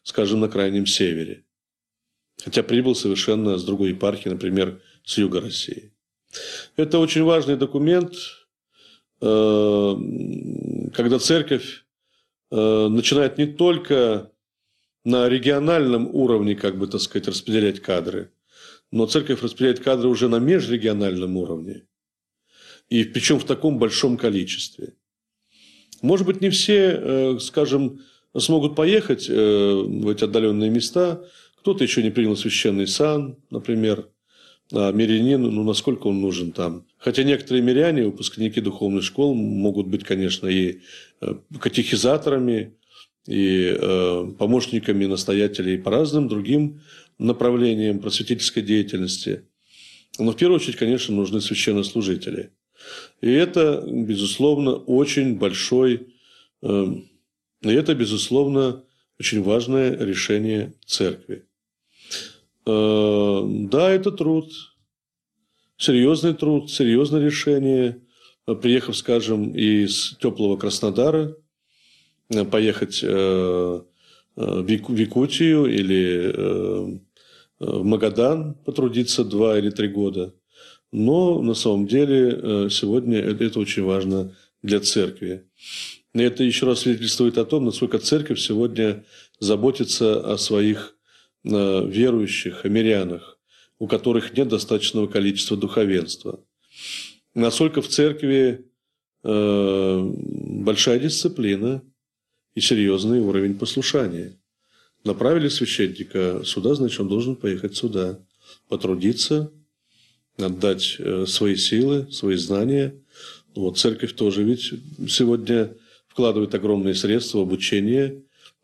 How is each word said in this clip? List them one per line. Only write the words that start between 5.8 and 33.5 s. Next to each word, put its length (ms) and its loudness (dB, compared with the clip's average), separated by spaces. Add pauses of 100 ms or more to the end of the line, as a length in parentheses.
Это 220 2
очень 260 2
важный 320 4
документ, 580 2 (1040)
э, 760 4 (1000)
когда 240 2
церковь, 680 0 (680)
э, 380 2
начинает 500 2
не 80 2
только 840 2 (720)
на 240 4
региональном 840 2
уровне, 400 2
как 240 -4
бы, 80 -4
так 140 -4
сказать, 280 -6
распределять 520 0
кадры, 500 -4 (600)
но 160 0
церковь 360 -2
распределяет 380 0
кадры 280 2
уже 200 2
на 100 2
межрегиональном 1000 0
уровне. 460 -8 (1040)
И 160 2
причём 340 0
в 60 -8
таком 340 0
большом 380 0
количестве. 800 -4 (1080)
Может 240 2
быть, 140 0
не 100 2
все, 480 4
э, 400 0
скажем, 640 0 (360)
смогут 380 2
поехать, 540 2
э, 580 4
в 220 -4
эти 160 0
отдалённые 460 2
места. 540 0 (340)
Кто-то 260 0
ещё 180 0
не 80 2
принял 260 2
священный 500 0
сан, 500 0 (140)